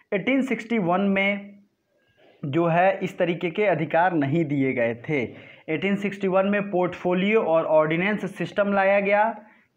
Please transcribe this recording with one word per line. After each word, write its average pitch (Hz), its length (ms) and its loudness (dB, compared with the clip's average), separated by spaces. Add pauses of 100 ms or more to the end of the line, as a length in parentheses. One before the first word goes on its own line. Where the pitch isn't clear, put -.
(120)
एटीन 240 300 0
सिक्सटी 226 360 -2
वन 180 220 2
में 196 580 -2 (840)
जो 160 220 0
है, 185 360 2
इस - 160 -6
तरीके 175 320 -2
के 208 140 -2
अधिकार 170 480 2
नहीं 160 320 0
दिए 135 280 0
गए 117 220 0
थे। 135 280 -4 (460)
एटीन 190 280 -2
सिक्सटी 196 320 -4
वन 190 180 2
में 202 240 -2
पोर्टफोलियो 185 720 0
और 160 220 2
ऑर्डिनेंस 165 760 0
सिस्टम 202 340 -2
लाया 196 280 4
गया। 208 380 0 (380)